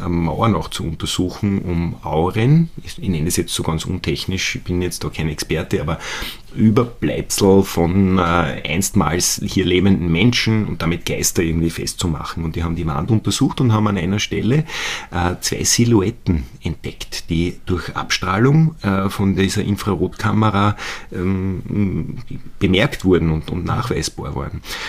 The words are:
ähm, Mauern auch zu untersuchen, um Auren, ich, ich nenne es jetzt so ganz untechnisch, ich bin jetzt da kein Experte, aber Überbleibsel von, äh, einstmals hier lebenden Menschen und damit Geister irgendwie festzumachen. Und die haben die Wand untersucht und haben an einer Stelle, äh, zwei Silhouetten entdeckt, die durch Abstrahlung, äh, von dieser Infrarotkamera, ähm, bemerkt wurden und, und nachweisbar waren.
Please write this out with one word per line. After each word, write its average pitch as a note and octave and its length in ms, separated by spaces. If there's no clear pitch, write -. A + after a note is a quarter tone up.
ähm, E2+ 180
Mauern F#2 320
auch D#2+ 140
zu - 160
untersuchen, F2+ 760
um E2+ 420
Auren, A2 680
ich, - 220
ich F#2+ 60
nenne D#2+ 180
es F2 80
jetzt - 180
so - 100
ganz D#2+ 200
untechnisch, - 720
ich F2 80
bin F2+ 180
jetzt F2+ 220
da D2+ 60
kein D#2+ 180
Experte, D#2 540
aber D#2 180
Überbleibsel G2+ 1080
von, F#2 560
äh, - 20
einstmals E2+ 1200
hier F#2+ 220
lebenden F2+ 460
Menschen A2 540
und - 160
damit E2 240
Geister D2 380
irgendwie E2 280
festzumachen. - 720
Und D#2+ 120
die E2+ 80
haben E2 120
die E2 100
Wand D2+ 260
untersucht - 480
und B2 140
haben G#2+ 140
an G2+ 100
einer F#2+ 220
Stelle, A#2 440
äh, F2+ 300
zwei - 220
Silhouetten G2+ 800
entdeckt, - 720
die E2+ 340
durch - 300
Abstrahlung, C3+ 880
äh, G2 260
von G2 260
dieser F#2+ 280
Infrarotkamera, G2+ 1160
ähm, F#2 1080
bemerkt G2 440
wurden E2 280
und, D#2 180
und F2 160
nachweisbar C#2+ 680
waren. C#2 260